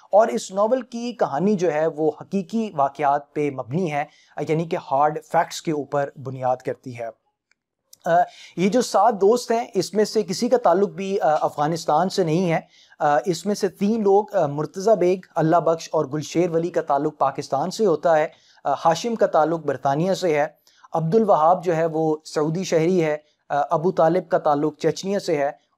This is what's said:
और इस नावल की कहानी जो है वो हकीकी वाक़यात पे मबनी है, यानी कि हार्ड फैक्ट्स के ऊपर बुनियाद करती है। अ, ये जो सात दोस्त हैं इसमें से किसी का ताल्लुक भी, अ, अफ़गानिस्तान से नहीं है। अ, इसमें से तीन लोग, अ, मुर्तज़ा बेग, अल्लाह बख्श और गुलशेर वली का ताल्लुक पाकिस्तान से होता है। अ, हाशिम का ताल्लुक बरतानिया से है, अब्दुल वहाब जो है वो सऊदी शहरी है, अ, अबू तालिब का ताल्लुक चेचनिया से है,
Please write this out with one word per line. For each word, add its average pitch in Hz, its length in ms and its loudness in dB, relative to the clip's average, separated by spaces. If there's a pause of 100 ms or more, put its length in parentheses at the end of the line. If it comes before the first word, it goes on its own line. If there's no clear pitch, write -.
(120)
और 226 180 6
इस 220 220 -6
नावल 220 300 0
की 233 300 -10
कहानी 180 440 0
जो 170 140 0
है 151 160 0
वो 151 340 -2
हकीकी 196 540 -6
वाक़यात 143 600 -2
पे 147 160 -2
मबनी 131 380 -4
है, 147 200 -4 (420)
यानी 160 160 0
कि 175 100 -4
हार्ड 151 420 0
फैक्ट्स - 420 -4
के 165 120 -4
ऊपर 143 460 -4
बुनियाद 127 440 -4
करती 127 300 -10
है। 117 180 -10 (960)
अ, 175 180 4 (340)
ये 185 100 2
जो 226 140 2
सात 220 320 2
दोस्त 208 360 2
हैं 233 260 -2
इसमें 190 280 0
से 214 180 -2
किसी 190 260 -4
का 247 80 4
ताल्लुक 196 340 2
भी, 190 260 -6
अ, 190 120 0
अफ़गानिस्तान 156 800 0
से 190 160 0
नहीं 170 240 0
है। 165 200 -2 (320)
अ, 147 260 2
इसमें 175 280 -2
से 196 140 -2
तीन 208 360 -2
लोग, 196 280 4
अ, 180 140 2
मुर्तज़ा 156 480 0
बेग, 180 320 0 (100)
अल्लाह 165 240 2
बख्श 165 340 -2
और 151 140 0
गुलशेर 160 420 -2
वली 165 200 -2
का 165 120 -2
ताल्लुक 151 380 -2
पाकिस्तान 139 500 -2
से 220 140 -2
होता 165 300 2
है। 156 180 0 (340)
अ, 143 120 0
हाशिम 170 380 0
का 202 100 2
ताल्लुक 165 400 0
बरतानिया 147 480 0
से 165 260 0
है, 156 180 -4 (360)
अब्दुल 165 300 2
वहाब 175 380 4
जो 175 100 0
है 160 140 0
वो 156 380 -2
सऊदी 160 400 -2
शहरी 170 360 2
है, 151 240 -2 (260)
अ, 147 60 -2
अबू 156 340 0
तालिब 175 360 2
का 180 120 0
ताल्लुक 151 380 0
चेचनिया 180 420 -2
से 175 180 -2
है, 143 220 -4 (200)